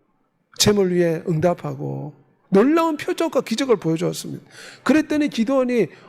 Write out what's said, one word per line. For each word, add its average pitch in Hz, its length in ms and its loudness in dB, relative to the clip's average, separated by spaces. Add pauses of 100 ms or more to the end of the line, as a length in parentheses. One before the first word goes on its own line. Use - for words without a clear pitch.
(580)
재물 202 340 2
위에 170 360 0
응답하고 147 840 -4 (340)
놀라운 302 480 4
표적과 330 440 -2
기적을 240 360 0
보여주었습니다. 160 680 -4 (400)
그랬더니 302 440 2
기도원이, 240 600 0 (200)